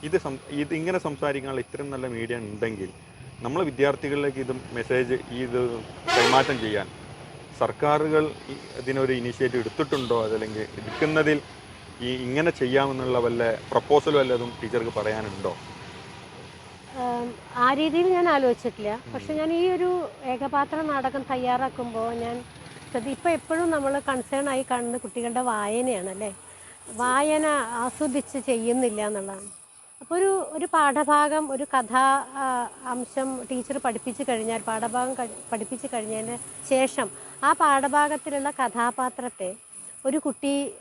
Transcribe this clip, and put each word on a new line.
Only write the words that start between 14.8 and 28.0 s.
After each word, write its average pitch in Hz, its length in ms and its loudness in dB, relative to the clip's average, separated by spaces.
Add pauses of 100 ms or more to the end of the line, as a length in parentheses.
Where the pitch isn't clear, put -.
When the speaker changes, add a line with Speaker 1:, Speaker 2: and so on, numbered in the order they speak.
Speaker 1:
പറയാനുണ്ടോ? 104 580 -2 (1400)
Speaker 2:
ഉം, 240 380 -2 (220)
ആ 247 180 6
രീതിയിൽ 320 340 4
ഞാൻ 349 200 6
ആലോചിച്ചിട്ടില്ല. 240 800 2
Speaker 1:
ഉം. - 60 -12
Speaker 2:
പക്ഷെ 285 220 -6
ഞാൻ 311 180 0
ഈ 349 160 4
ഒരു 359 400 2 (160)
ഏകപാത്ര 277 580 0
നാടകം 269 480 -2
തയ്യാറാക്കുമ്പോൾ 247 840 -2
ഞാൻ 240 300 -6 (460)
ശ്രദ്ധ-, 240 180 -2
ഇപ്പം 311 220 0
എപ്പോഴും 330 400 2
നമ്മൾ 277 380 2
കൺസേൺ 277 400 0
ആയി 262 220 0
കാണുന്നത് 240 300 -2
കുട്ടികളുടെ 240 400 -2
വായനയാണ് 220 680 0
അല്ലേ? 196 240 -8 (600)
വായന 285 500 4 (240)
ആസ്വദിച്ച് 254 680 -2